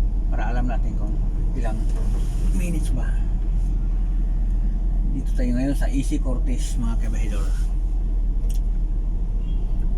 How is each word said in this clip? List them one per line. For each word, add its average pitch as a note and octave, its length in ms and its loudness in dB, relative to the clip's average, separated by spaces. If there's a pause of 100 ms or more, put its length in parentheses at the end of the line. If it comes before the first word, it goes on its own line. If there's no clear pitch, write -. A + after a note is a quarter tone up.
(320)
para - 240 0
alam B2 160 0
natin - 240 0
kung - 160 -2 (480)
ilang - 160 -2 (800)
minutes - 400 0
ba. - 160 0 (2000)
Dito - 240 -2
tayo B2 240 2
ngayon C#3 160 0
sa - 160 0
A C#3 80 0
C D3 240 0
Cortez, C3 560 0
mga A2+ 240 0
kabahedor. - 440 0 (2500)